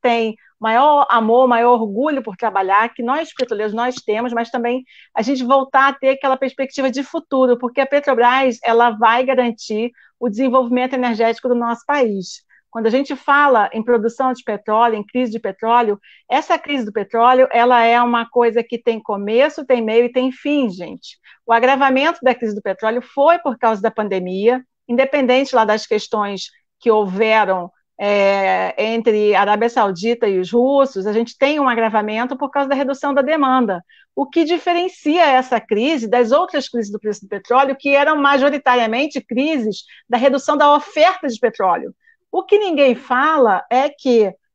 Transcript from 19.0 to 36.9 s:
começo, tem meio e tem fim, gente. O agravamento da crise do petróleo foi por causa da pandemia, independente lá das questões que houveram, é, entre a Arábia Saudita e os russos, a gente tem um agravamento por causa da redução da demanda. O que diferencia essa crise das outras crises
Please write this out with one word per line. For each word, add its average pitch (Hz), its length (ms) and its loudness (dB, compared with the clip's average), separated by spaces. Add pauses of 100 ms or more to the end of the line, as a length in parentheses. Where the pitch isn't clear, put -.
começo, 226 640 -2
tem 247 160 0
meio 226 240 2
e 240 60 -4
tem 254 200 -2
fim, 285 380 -2
gente. 175 480 -16 (260)
O 226 100 0
agravamento 269 680 2
da 254 140 2
crise 226 180 -6
do 202 80 -10
petróleo 220 400 -4
foi 311 380 2
por 285 180 -6
causa 220 240 -2
da 214 80 -2
pandemia, 202 720 -2 (240)
independente 262 680 0
lá 226 100 4
das 214 220 -2
questões 208 640 -4 (280)
que 233 120 0
houveram, 202 800 0 (280)
é, 196 800 0
entre 214 560 0
a 190 80 4
Arábia 208 280 0
Saudita 220 580 -2
e 196 100 0
os 185 140 -4
russos, 262 560 0
a 214 60 -4
gente 233 220 -4
tem 294 240 0
um 277 80 0
agravamento 226 720 -2
por 277 140 -6
causa 277 180 -2
da 277 60 0
redução 277 360 -4
da 269 120 0
demanda. 262 600 0 (320)
O 269 120 -4
que 330 160 0
diferencia 349 840 0
essa 262 340 0
crise 226 480 -2
das 240 240 2
outras 311 380 0
crises 214 220 -6